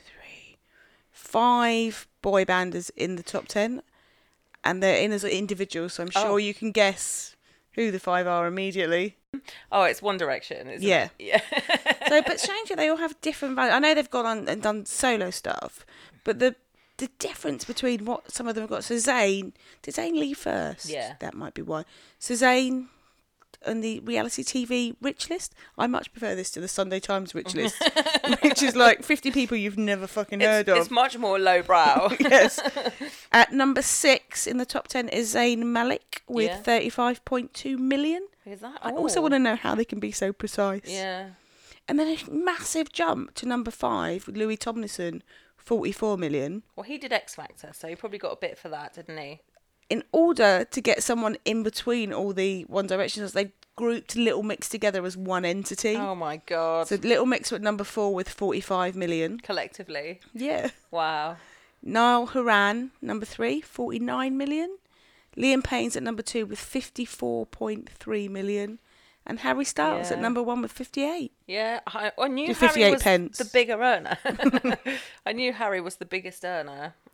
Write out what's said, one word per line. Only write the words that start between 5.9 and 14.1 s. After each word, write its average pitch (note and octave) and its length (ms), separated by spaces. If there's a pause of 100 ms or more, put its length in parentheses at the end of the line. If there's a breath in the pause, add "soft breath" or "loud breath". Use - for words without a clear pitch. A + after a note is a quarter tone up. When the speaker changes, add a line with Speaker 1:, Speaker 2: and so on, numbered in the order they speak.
Speaker 1:
so - 80
I'm F3 120
Speaker 2:
Oh. G3 80
Speaker 1:
sure G3+ 180
you G#3 120
can A3 200
guess - 640 (360 soft breath)
who A3+ 180
the F#3 100
five F3+ 260
are F3 200
immediately. F#3 720 (540 loud breath)
Speaker 2:
Oh, F#3+ 140
it's D3 180
One G3+ 140
Direction, C#3+ 520
isn't C3 180
Speaker 1:
Yeah. E3+ 220 (100)
Speaker 2:
it? - 80
Yeah. G#3+ 200
<laughs> D4+ 480 (140)
Speaker 1:
So, D4+ 140
but - 180
strangely, G4+ 340
they D#4 140
all D#4+ 80
have D#4+ 240
different C#4+ 340
values. B3 200
I B3 60
know D4+ 140
they've D4 160